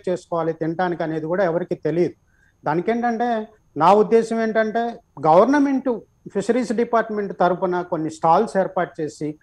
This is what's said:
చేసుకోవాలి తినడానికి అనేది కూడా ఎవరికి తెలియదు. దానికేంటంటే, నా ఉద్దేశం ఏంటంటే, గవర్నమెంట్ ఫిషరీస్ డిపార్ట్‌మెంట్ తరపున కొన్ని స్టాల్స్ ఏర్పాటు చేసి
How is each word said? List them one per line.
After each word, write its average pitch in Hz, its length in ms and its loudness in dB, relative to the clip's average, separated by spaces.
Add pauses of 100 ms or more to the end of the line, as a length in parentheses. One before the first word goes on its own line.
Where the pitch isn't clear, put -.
చేసుకోవాలి 165 440 -4
తినడానికి 170 500 -4
అనేది 160 220 -4
కూడా 180 180 -2
ఎవరికి 170 320 -2
తెలియదు. 160 380 -2 (520)
దానికేంటంటే, 226 840 -2 (300)
నా 165 160 6
ఉద్దేశం 226 480 2
ఏంటంటే, 220 540 -2 (320)
గవర్నమెంట్ 262 640 4 (440)
ఫిషరీస్ 233 380 -2
డిపార్ట్‌మెంట్ 220 680 -2
తరపున 180 420 0
కొన్ని 160 280 -4
స్టాల్స్ 175 480 2
ఏర్పాటు 185 440 -2
చేసి 151 420 -8